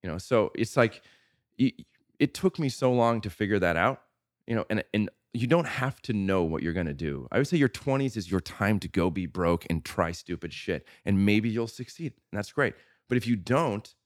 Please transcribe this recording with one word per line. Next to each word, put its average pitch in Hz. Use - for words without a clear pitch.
You 90
know, 82
so 110
it's -
like, 117
y-, 131
it 143
took -
me 151
so 127
long 117
to 104
figure 104
that 87
out, 113
you 117
know, 110
and, 107
and 107
you 117
don't 160
have 131
to 123
know 95
what 80
you're 82
gonna 82
do. 69
I 104
would 139
say 180
your 143
twenties 135
is 92
your 95
time 104
to -
go 90
be 90
broke 85
and 82
try 85
stupid 85
shit, -
and 98
maybe 104
you'll 113
succeed, 127
and 101
that's -
great. 135
But 123
if 113
you 120
don't 113